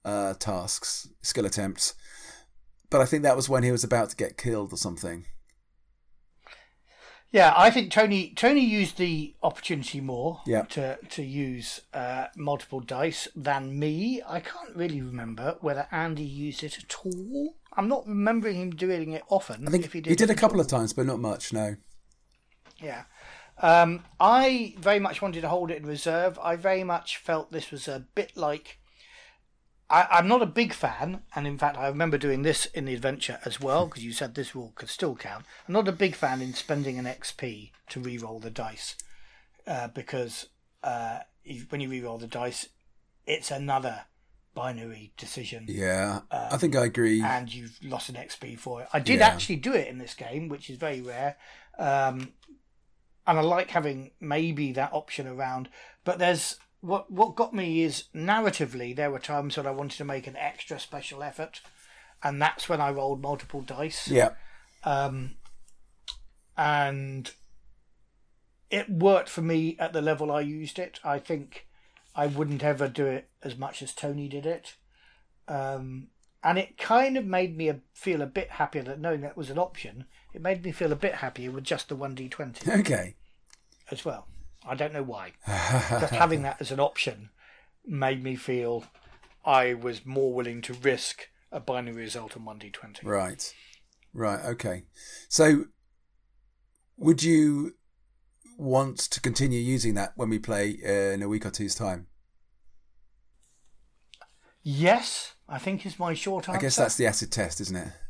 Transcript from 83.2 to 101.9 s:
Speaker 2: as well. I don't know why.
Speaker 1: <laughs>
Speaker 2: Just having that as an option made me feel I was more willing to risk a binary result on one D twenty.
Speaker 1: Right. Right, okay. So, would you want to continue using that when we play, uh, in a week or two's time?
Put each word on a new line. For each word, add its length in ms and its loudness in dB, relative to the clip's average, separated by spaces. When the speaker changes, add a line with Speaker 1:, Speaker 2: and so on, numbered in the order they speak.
Speaker 2:
as 140 -10
well. 240 -8
I 80 -6
don't 180 -4
know 100 -6
why. 380 -10
Speaker 1:
<laughs> 60 -14
Speaker 2:
Just 640 0
having 300 4
that 180 -6
as 100 -6
an 100 -4
option 500 -2
made 380 -2
me 140 -6
feel 480 -4
I 300 6
was 300 -6
more 300 0
willing 280 -4
to 120 -10
risk 540 -2
a 100 -8
binary 360 -6
result 400 -10
on 80 -16
one 140 -16
D 120 -18
twenty. 360 -18
Speaker 1:
Right. 460 -2
Right, 320 -2
okay. 400 -4
So, 360 8
would 240 6
you 520 4
want 400 2
to 220 -2
continue 400 2
using 340 2
that 200 0
when 140 -2
we 100 0
play, 460 -2
uh, 300 2
in 80 -2
a 60 -2
week 180 -2
or 40 -4
two's 240 -2
time? 320 -4